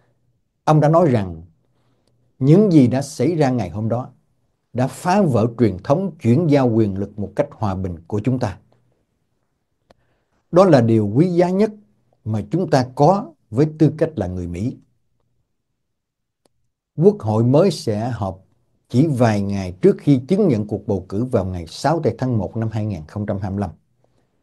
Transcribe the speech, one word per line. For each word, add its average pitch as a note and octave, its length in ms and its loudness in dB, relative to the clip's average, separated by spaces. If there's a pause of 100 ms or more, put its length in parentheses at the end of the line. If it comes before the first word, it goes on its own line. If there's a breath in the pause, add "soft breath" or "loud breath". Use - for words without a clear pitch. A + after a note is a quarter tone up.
(640)
Ông D#3 160 2
đã D3 100 4
nói E3 200 4
rằng F#2+ 320 -4 (960)
những F3 320 4
gì C#3 160 6
đã B2+ 140 -2
xảy D3 340 -2
ra D3 140 0
ngày A#2 200 -2
hôm G#2+ 200 -6
đó A#2+ 200 -4 (640)
đã B2 140 -2
phá F3+ 340 0
vỡ A#2 260 2 (120)
truyền G2+ 240 2
thống F3+ 280 0 (100)
chuyển D3 280 2
giao C#3 200 4
quyền G#2+ 280 0
lực G2 220 -8
một G2 160 -8
cách C#3+ 160 -2
hòa G2 240 -6
bình F#2 200 -6 (120)
của G#2 120 -6
chúng B2+ 200 -2
ta. G#2 180 -6 (1900)
Đó F3+ 140 6
là D3 160 4
điều A2+ 260 2
quý C3 200 2
giá F3 220 0
nhất G3+ 220 0 (540)
mà A2 160 -4 (100)
chúng F3 180 -2
ta B2+ 260 2
có G3 360 2 (180)
với C3+ 180 0 (120)
tư D3+ 180 4
cách D#3+ 180 0
là F#2+ 120 -4
người F2+ 200 -8
Mỹ. F2+ 300 -8 (2250)
Quốc G#3 220 4
hội A2 240 0
mới D3+ 280 4
sẽ G#2+ 380 -6
họp G2 360 -8 (440)
chỉ - 180 2
vài A2+ 340 0
ngày G2 300 -6 (100)
trước G3 180 4
khi C#3 280 2
chứng G3 200 2
nhận G#2+ 200 0
cuộc G2+ 200 -8
bầu F#2+ 220 -4
cử G#2 160 -4
vào A#2+ 200 -2
ngày F2+ 220 -8
sáu D#3 320 -2
tây B2 180 -2
tháng B2+ 200 -2
một F#2+ 200 -6
năm A2 140 -4
hai G#2+ 140 -6
nghìn F2+ 220 -8
không G#2 180 -8
trăm G2+ 140 -6
hai F#2+ 120 -6
mươi G2 80 -4
lăm. G2 100 -4 (720)